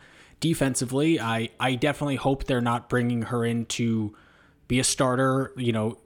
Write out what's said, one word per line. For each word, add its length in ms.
defensively. 800
I, 300
I 140
definitely 420
hope 280
they're 180
not 260
bringing 340
her 220
in 220
to 500
be 120
a 60
starter, 720
you 160
know, 340